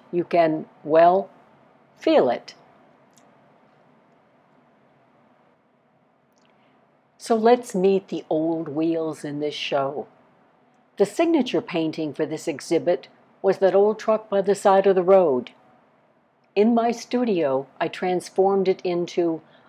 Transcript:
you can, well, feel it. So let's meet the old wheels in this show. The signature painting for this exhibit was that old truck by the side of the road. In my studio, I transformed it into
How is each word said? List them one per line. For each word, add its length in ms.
you 120
can, 420
well, 480
feel 320
it. 260
So 180
let's 400
meet 340
the 200
old 400
wheels 560
in 160
this 140
show. 520
The 80
signature 560
painting 500
for 140
this 200
exhibit 640
was 180
that 160
old 240
truck 300
by 140
the 120
side 320
of 80
the 80
road. 480
In 200
my 160
studio, 760
I 80
transformed 800
it 160
into 560